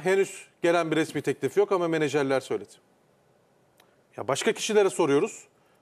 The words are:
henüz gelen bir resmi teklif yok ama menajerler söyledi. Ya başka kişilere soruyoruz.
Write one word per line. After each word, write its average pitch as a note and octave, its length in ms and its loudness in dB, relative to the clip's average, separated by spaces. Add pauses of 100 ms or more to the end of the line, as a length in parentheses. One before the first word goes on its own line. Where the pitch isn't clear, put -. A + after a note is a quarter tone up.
henüz F#3+ 420 0 (160)
gelen E3+ 280 2
bir D3+ 60 0
resmi D3+ 260 -2
teklif - 340 -2
yok G3+ 160 2
ama F3 160 0
menajerler C#3+ 520 0
söyledi. G2+ 300 -8 (1500)
Ya A2 120 -12
başka C#3 240 0
kişilere G#3 380 2
soruyoruz. - 540 0 (380)